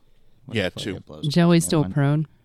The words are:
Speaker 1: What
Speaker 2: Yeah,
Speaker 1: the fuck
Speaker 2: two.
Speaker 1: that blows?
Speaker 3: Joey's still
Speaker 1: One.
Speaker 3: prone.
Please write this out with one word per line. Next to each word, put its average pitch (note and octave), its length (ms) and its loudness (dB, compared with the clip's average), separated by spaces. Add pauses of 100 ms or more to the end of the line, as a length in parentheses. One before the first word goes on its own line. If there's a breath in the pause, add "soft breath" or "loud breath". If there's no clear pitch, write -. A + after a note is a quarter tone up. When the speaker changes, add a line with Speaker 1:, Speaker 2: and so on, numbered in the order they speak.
(460 soft breath)
Speaker 1:
What - 120 -6
Speaker 2:
Yeah, G2+ 80 0
Speaker 1:
the F2+ 60 -2
fuck - 120 -12
Speaker 2:
two. G2 120 -6
Speaker 1:
that - 100 -14
blows? D#2 240 -10
Speaker 3:
Joey's E3+ 360 4
still D#3+ 180 0
Speaker 1:
One. F#2+ 100 -6
Speaker 3:
prone. D3 340 0 (180)